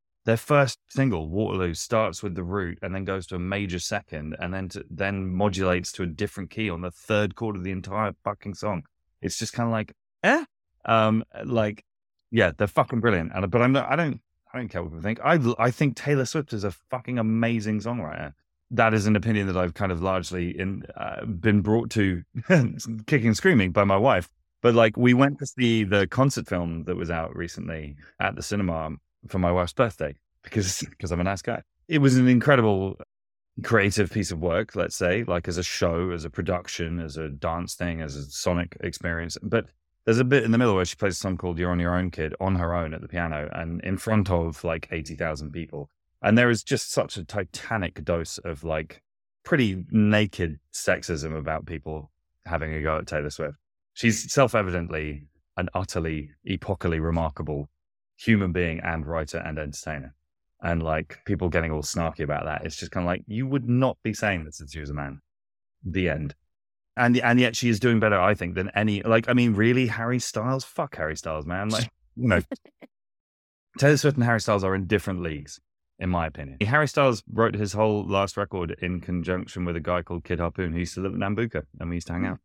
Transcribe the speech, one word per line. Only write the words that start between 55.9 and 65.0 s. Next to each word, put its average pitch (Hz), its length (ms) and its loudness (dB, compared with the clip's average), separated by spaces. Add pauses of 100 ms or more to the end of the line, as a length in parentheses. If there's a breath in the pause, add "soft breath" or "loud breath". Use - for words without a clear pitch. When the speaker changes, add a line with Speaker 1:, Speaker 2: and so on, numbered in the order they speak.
Speaker 1:
epochally 85 560 -2
remarkable 80 680 -2 (480)
human 101 360 2
being 82 280 -2
and 80 260 -4
writer 80 320 -4
and 78 200 -8
entertainer. 73 560 -10 (460)
And, 85 220 0
like, 80 420 -2
people 92 260 0
getting 82 200 0
all 78 120 -2
snarky 82 380 -4
about 76 260 -4
that, 76 180 -6
it's 80 120 -10
just 85 140 -12
kinda 90 160 -2
like, 87 220 -2
you 117 180 -4
would 131 220 -2
not 123 340 2
be 110 100 -2
saying 98 320 -2
this 78 160 -16
if 73 100 -16
she 80 100 -10
was 71 100 -8
a 73 40 -6
man. 71 260 -8 (640)